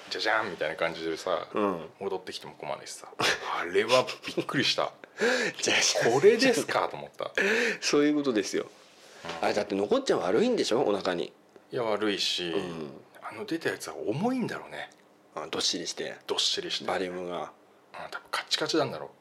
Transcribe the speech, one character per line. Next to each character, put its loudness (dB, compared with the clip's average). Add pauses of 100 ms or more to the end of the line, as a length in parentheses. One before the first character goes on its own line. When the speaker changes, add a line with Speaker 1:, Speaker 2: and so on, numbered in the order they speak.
(100)
Speaker 1:
じ -6
ゃ -4
じ 0
ゃ 4
ー -2
ん -4
み -8
た 0
い 2
な -4
感 0
じ -8
で 0
さ、 -2
Speaker 2:
う 0
ん。 0 (100)
Speaker 1:
戻 -4
っ -16
て -12
き -8
て -14
も -14
困 -8
る -12
し -12
さ。 -14 (500)
あ -2
れ 2
は 4 (300)
び 0
っ -4
く -2
り 4
し 2
た。 0 (280)
Speaker 2:
<laughs> 2
じ 2
ゃ 4
じ 2
ゃ 2
ー 4
ん。 4
Speaker 1:
「こ 8
れ 10
で 6
す 0
か？」 0
と -8
思 -8
っ -20
た。 -6 (500)
Speaker 2:
そ 4
う 8
い 6
う 4
こ 2
と 2
で 4
す -2
よ。 -2 (580)
Speaker 1:
う -4
ん。 2
Speaker 2:
あ 2
れ 2
だ 2
っ 0
て -2
残 4
っ 2
ち 4
ゃ 4
悪 4
い 4
ん 2
で 2
し -2
ょ？ 4
お 4
腹 0
に。 -4 (400)
Speaker 1:
い -4
や、 0
悪 2
い 0
し、 -2
Speaker 2:
う 0
ん。 -6 (320)
Speaker 1:
あ -12
の -10
出 -4
た -4
や -4
つ -10
は -10
重 -2
い -2
ん -2
だ -6
ろ -14
う -16
ね。 -12 (440)
Speaker 2:
あ、 -8
ど -4
っ -2
し 0
り -8
し -6
て。 -8 (100)
Speaker 1:
ど -2
っ -6
し 0
り -6
し -4
て。 -12
Speaker 2:
バ -2
リ -2
ウ -6
ム -6
が。 -8 (400)
Speaker 1:
う -14
ん、 -12
多 -10
分 -20
カ -4
チ 0
カ -2
チ 0
な 2
ん -4
だ -8
ろ -12 (100)